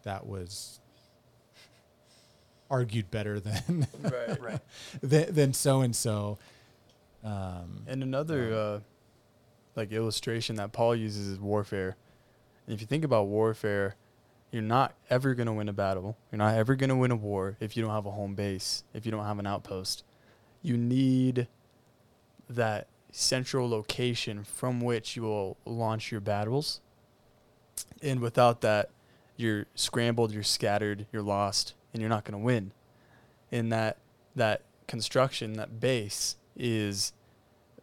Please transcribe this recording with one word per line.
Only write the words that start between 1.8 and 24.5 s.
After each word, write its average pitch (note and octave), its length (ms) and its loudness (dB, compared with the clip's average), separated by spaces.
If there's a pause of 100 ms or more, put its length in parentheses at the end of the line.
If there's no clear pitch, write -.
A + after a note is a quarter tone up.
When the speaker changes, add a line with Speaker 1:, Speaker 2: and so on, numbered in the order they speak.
Speaker 1:
argued A#2 420 0
better G#2 280 -2
than G#2+ 560 -2
<laughs> - 60 -14
Speaker 2:
Right. D3 400 -2
Speaker 3:
Right. B2+ 180 -6 (420)
Speaker 1:
than, D3+ 320 4
than C#3 200 4
so-and-so. A#2 840 2 (880)
Um, F#2+ 640 -8
Speaker 2:
And C3 160 -4
another, C3 460 -2
Speaker 1:
yeah. A2 60 0
Speaker 2:
uh, G#2 240 -2 (960)
like, G#2+ 160 -4
illustration A2+ 680 -2
that G2+ 140 -4
Paul A#2 240 4
uses G#2 320 -2
is F#2+ 120 -6
warfare. G2+ 560 -2 (680)
And - 80 -6
if G#2+ 80 -6
you A2 60 -10
think D3+ 160 0
about A#2 240 4
warfare, G#2 680 2 (560)
you're A#2 100 -4
not A#2+ 320 2 (160)
ever C3 260 4
gonna A#2 180 0
win G#2+ 160 -2
a G2+ 40 -4
battle. G2 440 -2 (140)
You're A2+ 80 -6
not G#2+ 160 6
ever A2+ 200 4
gonna C3+ 220 2
win B2+ 140 4
a A#2+ 40 2
war G2+ 440 -2
if A2 180 -6
you A2+ 60 0
don't A2 100 -2
have G#2+ 120 -2
a G2+ 60 -6
home G2+ 240 -4
base, G2 480 -4 (100)
if A2 120 -8
you A2 60 -2
don't G#2+ 140 -4
have G#2 140 -2
an G2+ 80 -4
outpost. G2 560 -6 (580)
You B2 160 0
need B2+ 680 4 (1000)
that A2+ 380 0 (240)
central B2+ 580 0
location A2+ 760 -2
from - 380 -2